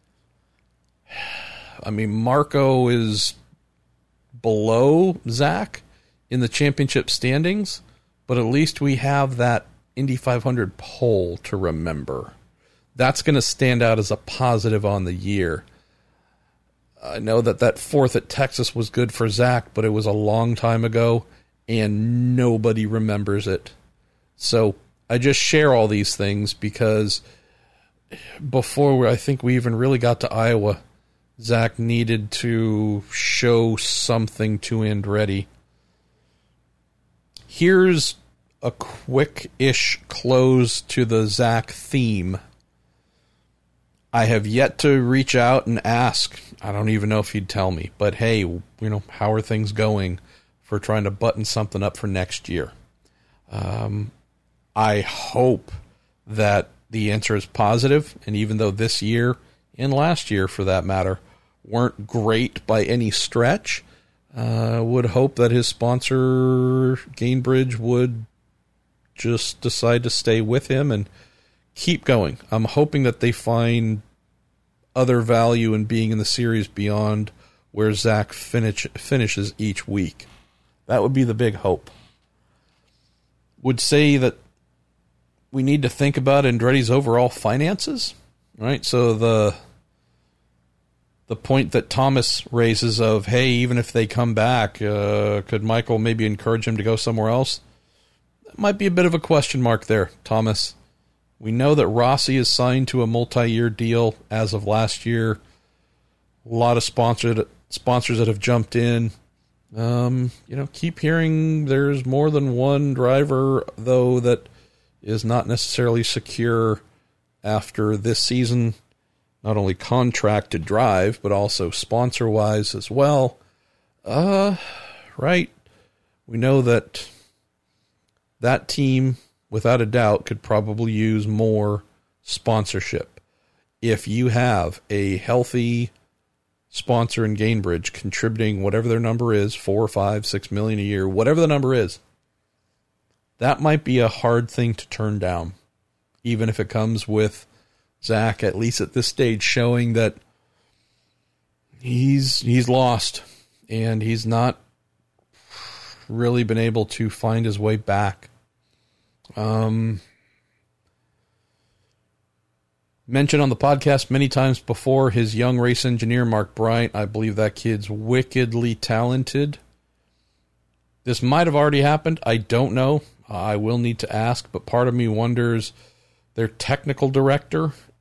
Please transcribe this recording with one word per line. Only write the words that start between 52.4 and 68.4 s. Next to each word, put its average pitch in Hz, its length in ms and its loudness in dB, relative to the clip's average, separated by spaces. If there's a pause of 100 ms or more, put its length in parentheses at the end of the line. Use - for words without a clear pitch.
year? 85 240 -6 (760)
Um, 104 600 -6 (640)
I 107 260 2
hope - 720 -2 (560)
that 104 420 0 (220)
the 107 200 -2
answer 107 240 -2
is 98 120 -4
positive, 120 680 2 (120)
and 104 80 -4
even 107 220 -2
though 107 120 0
this 107 320 -2
year, 117 360 0 (380)
and 135 160 -4
last 151 380 0
year 95 180 0
for - 180 -6
that 92 200 0
matter, 95 340 -2 (460)
weren't 117 400 -2
great 113 640 -2
by 110 160 2
any 117 260 0
stretch, - 720 -2 (520)
uh, 117 480 -2
would 120 240 2
hope 127 280 2
that 120 140 4
his 120 180 2
sponsor, 127 1300 2 (200)
Gainbridge, 127 600 0
would 120 480 0 (920)